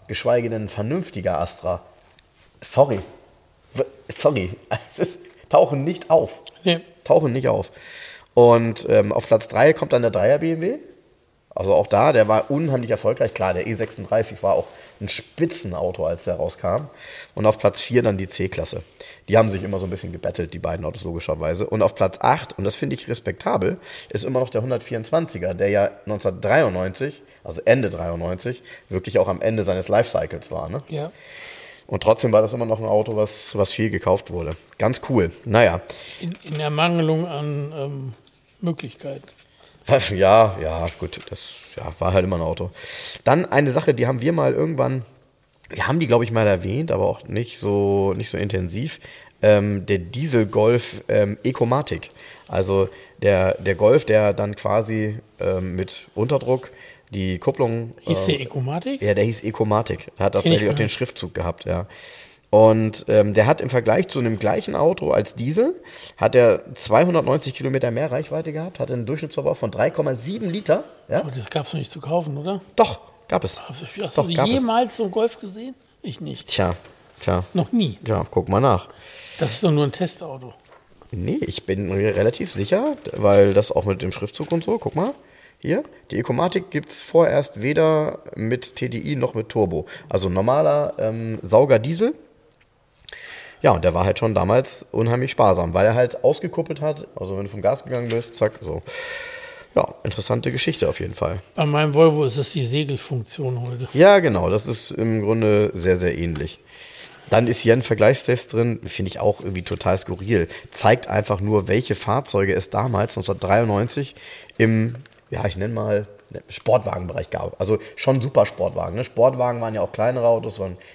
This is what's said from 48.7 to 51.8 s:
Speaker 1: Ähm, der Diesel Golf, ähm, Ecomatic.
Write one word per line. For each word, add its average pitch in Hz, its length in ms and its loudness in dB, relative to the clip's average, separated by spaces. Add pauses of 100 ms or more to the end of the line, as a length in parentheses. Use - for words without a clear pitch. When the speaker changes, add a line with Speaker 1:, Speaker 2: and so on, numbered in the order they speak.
Speaker 1:
Ähm, 104 440 4
der 101 120 2
Diesel 117 480 0
Golf, 107 640 0
ähm, 104 340 2
Ecomatic. 127 680 -2 (360)